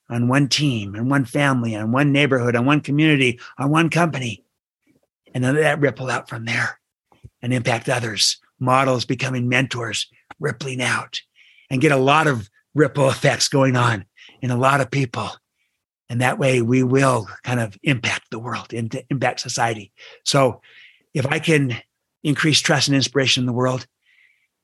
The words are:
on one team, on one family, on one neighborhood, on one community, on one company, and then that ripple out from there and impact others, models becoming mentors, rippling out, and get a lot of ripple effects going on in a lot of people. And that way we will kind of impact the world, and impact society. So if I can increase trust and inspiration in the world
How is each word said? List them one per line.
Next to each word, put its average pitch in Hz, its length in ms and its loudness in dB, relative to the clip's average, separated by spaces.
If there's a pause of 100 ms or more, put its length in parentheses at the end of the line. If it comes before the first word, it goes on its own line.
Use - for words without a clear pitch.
on 120 180 0
one 139 200 4
team, 113 480 -2
on 120 140 -2
one 139 160 2
family, 131 500 0
on 110 160 -2
one 139 200 2
neighborhood, 131 440 2
on 120 100 2
one 143 160 4
community, 143 580 2 (180)
on 135 120 -2
one 156 200 2
company, 139 540 -2 (920)
and 127 100 -2
then 131 120 2
that 151 240 2
ripple 131 300 -2
out - 200 -6
from 113 160 -10
there 117 340 -4 (600)
and 123 120 -2
impact 120 360 -2
others, 113 480 -2 (220)
models 127 460 2
becoming 127 420 -4
mentors, 117 600 -2 (320)
rippling 131 420 -6
out, 120 400 -4 (480)
and 127 120 -2
get 151 100 4
a 139 60 2
lot 143 300 4
of 117 220 -2 (240)
ripple 139 360 2
effects 123 380 0
going 135 280 2
on 120 300 0 (360)
in 127 100 -2
a 123 60 0
lot 135 240 2
of 127 100 -6
people. 127 380 -4 (800)
And 120 120 -4
that 127 180 2
way 131 220 2
we 127 220 2
will 127 440 2 (160)
kind 123 160 -2
of 110 240 -6
impact - 480 -2
the 120 80 -8
world, 117 340 -10
and 117 360 -6
impact 127 300 -2
society. 117 520 -4 (340)
So 135 360 2 (520)
if 135 120 -2
I 151 140 -2
can 143 420 0 (420)
increase 147 360 2
trust 143 300 0
and 139 60 2
inspiration 127 480 0
in 127 40 -2
the 123 60 -2
world 127 340 -2 (760)